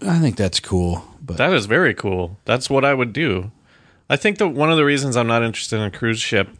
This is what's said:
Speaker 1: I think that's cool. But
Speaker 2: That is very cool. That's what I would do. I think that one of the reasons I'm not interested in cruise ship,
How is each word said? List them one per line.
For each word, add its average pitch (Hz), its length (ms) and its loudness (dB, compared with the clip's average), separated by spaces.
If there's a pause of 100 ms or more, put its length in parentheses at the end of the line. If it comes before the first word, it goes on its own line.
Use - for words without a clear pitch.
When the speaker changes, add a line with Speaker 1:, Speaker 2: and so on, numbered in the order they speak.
Speaker 1:
I 170 120 2
think 139 180 0
that's 98 220 0
cool. 87 440 -2 (160)
But - 180 -10
Speaker 2:
That 147 160 2
is 113 120 0
very 123 300 2
cool. 92 500 -4
That's 123 240 -2
what 135 160 2
I 143 80 4
would 123 180 -2
do. 107 400 -2 (560)
I 143 80 0
think 202 220 0
that 196 120 2
one 147 200 0
of 165 80 4
the 147 80 4
reasons 139 320 0
I'm 117 100 2
not 117 160 2
interested 113 360 -4
in 104 100 -2
cruise 113 300 -2
ship, 98 280 0 (120)